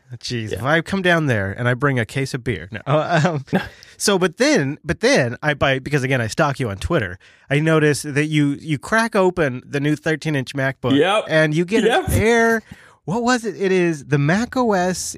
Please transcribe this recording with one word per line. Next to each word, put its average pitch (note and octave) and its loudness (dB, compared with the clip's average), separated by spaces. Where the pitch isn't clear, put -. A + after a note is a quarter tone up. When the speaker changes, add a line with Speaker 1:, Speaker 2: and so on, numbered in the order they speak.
Speaker 1:
Jeez. A2+ -8
Speaker 2:
Yeah. F#2+ -6
Speaker 1:
If A2 -8
I D#3 2
come G3 -4
down F3 2
there G2+ 0
and A#2+ -2
I B2 2
bring C3 0
a A2+ 0
case C3+ -6
of B2+ -6
beer. G2 -6
No. A2 -10
Uh, D#3 2
um, D#3 -2
Speaker 2:
<laughs> - -20
Speaker 1:
so, G3+ 0
but F3+ 0
then, A3+ 2
but D#3+ -6
then D#3+ 2
I D3 0
buy, C3+ 0
because C3+ -2
again, B2+ 0
I A2+ -2
stalk C#3+ -2
you B2+ -2
on G2 -6
Twitter. G#2 -2
I C#3+ 2
notice D#3 2
that D3 -2
you, D3+ 2
you D3+ -4
crack A3+ -2
open F3+ 0
the C3+ -6
new D3 2
thirteen D#3 -4
inch C3 -4
MacBook. C3+ 0
Speaker 2:
Yep. F#3+ 2
Speaker 1:
And D#3 2
you E3+ 0
get G#3+ 0
Speaker 2:
Yep. C4 2
Speaker 1:
an - -2
error. A3+ 2
What G#3 -2
was A#3 0
it? G3+ -4
It F#3+ 2
is E3+ 0
the C#3 2
Mac F3+ 0
O B3 2
S F3+ -2